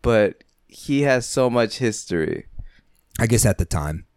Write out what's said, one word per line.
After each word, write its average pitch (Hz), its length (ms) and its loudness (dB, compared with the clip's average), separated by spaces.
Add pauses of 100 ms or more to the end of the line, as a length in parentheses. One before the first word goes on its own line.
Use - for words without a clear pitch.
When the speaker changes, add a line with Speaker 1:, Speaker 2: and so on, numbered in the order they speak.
Speaker 1:
but 110 420 2 (220)
he - 360 -4
has 131 240 2
so 127 220 0
much 117 300 0
history. 95 680 -4 (720)
Speaker 2:
I 117 80 2
guess 113 200 2
at 98 120 2
the 92 60 0
time. 78 400 -6 (120)